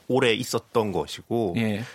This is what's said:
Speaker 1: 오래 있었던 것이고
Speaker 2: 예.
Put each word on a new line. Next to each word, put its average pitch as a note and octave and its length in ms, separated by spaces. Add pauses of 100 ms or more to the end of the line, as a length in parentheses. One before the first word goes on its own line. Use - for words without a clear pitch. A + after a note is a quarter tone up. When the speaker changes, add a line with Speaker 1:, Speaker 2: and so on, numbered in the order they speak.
Speaker 1:
오래 B2 260
있었던 A2 580
것이고 F2+ 640
Speaker 2:
예. A2 260 (120)